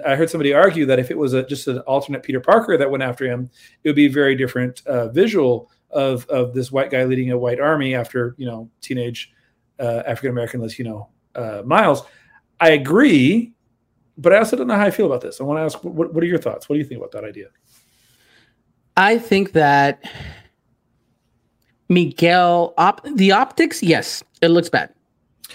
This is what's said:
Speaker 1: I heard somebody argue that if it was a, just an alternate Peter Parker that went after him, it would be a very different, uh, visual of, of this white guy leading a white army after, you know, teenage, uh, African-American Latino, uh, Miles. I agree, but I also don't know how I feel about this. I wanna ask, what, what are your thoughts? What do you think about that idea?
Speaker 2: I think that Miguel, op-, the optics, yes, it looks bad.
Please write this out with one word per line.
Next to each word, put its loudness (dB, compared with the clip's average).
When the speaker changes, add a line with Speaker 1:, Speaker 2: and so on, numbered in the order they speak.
Speaker 1:
I 2
heard 0
somebody 0
argue 4
that 4
if -4
it -8
was 0
a, 0
just -10
an -4
alternate -4
Peter -4
Parker 2
that 2
went -2
after -6
him, -6
it -2
would 0
be 6
a 4
very 2
different, -4
uh, -2
visual 0
of, -2
of -4
this -6
white -2
guy 0
leading -2
a -2
white -4
army 0
after, -6
you -10
know, -12
teenage, -8
uh, -4
African-American -6
Latino, -12
uh, -10
Miles. 2
I 6
agree, 4
but 4
I 8
also 0
don't -2
know 0
how 2
I 2
feel 0
about -2
this. -14
I -8
wanna -4
ask, -8
what, -6
what -2
are 0
your 0
thoughts? -8
What -2
do -2
you -4
think -14
about -14
that -12
idea? -18
Speaker 2:
I 4
think -2
that 2
Miguel, 2
op-, 0
the 4
optics, 0
yes, 0
it 4
looks 2
bad. -4